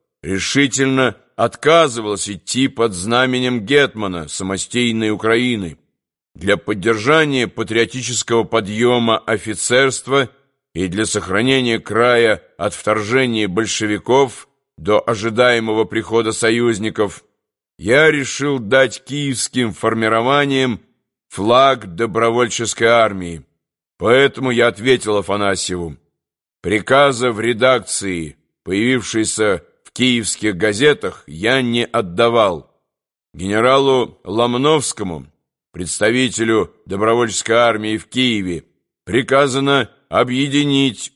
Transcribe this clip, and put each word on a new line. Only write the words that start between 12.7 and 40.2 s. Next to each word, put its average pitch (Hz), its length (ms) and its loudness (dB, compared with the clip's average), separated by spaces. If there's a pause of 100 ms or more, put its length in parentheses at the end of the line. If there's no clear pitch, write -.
вторжения 110 760 0
большевиков 107 1000 0 (280)
до 98 240 0
ожидаемого 113 840 0
прихода 113 480 -2
союзников 113 920 -2 (540)
я 135 320 4
решил 143 480 -4
дать 127 440 2
киевским 127 680 -4
формированиям 117 1120 0 (480)
флаг 117 640 2
добровольческой 113 920 0
армии. 98 580 0 (500)
Поэтому 127 540 2
я 117 160 4
ответил 110 500 0
Афанасьеву: 95 800 -4 (640)
«Приказа 123 720 2
в 104 80 -6
редакции, 104 960 -2 (260)
появившейся 107 1040 -2 (200)
в - 80 -20
киевских 113 640 -2
газетах, 104 680 0
я 107 360 -2
не 120 220 0
отдавал. 104 960 0 (540)
Генералу 117 880 0
Ломновскому, 120 1000 -2 (460)
представителю 110 1000 0 (140)
добровольческой 113 720 0
армии 110 400 2
в 107 100 -12
Киеве, 104 580 -2 (400)
приказано 135 840 0 (180)
объединить 135 1080 0